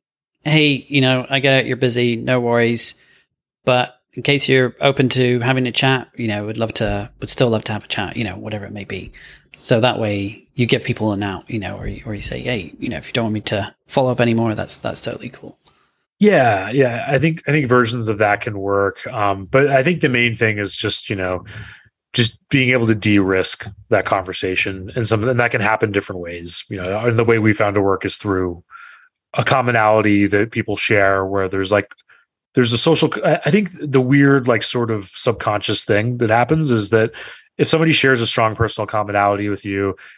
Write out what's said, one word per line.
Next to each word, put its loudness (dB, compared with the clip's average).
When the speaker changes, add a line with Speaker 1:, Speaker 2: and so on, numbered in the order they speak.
Speaker 1:
"Hey, 2
you 2
know, 0
I 0
get 2
it, -4
you're -2
busy, 0
no -2
worries. 2
But 0
in -10
case 2
you're 4
open 2
to 2
having 0
a -4
chat, 0
you -4
know, -4
would -8
love -2
to, -2
would -6
still 2
love 0
to -6
have -8
a -20
chat," -6
you -4
know, -8
whatever -10
it -14
may -12
be. -12
So 2
that 2
way -4
you 0
give 0
people -2
an -4
out, -8
you -8
know, -8
or, -10
or -10
you -10
say, -8
"Hey, -6
you -8
know, -8
if -14
you -12
don't 0
want -2
me -2
to -4
follow 0
up -2
anymore, 2
that's, -4
that's -8
totally -10
cool." -20
Speaker 2:
Yeah, 4
yeah. 0
I 0
think, 0
I 0
think 0
versions 2
of -4
that 2
can -8
work. -2
Um, -2
but 2
I 2
think 0
the 2
main 2
thing 0
is -4
just, -2
you -2
know, -4
just 0
being 2
able 2
to 2
de-risk 0
that 0
conversation, -4
and -2
some, 2
and 0
that 2
can -2
happen 0
different -4
ways. -6
You -8
know, -4
and 2
the 2
way 4
we 2
found 0
to 2
work 0
is -2
through -4
a -2
commonality 4
that 0
people -4
share, 2
where -2
there's, -4
like, 0
there's 4
a 2
social, 2
I, 2
I 0
think 2
the 0
weird, 4
like, 2
sort -2
of -6
subconscious -2
thing 0
that 0
happens 2
is 2
that 2
if 2
somebody 4
shares 2
a 0
strong 0
personal -2
commonality 0
with -8
you -2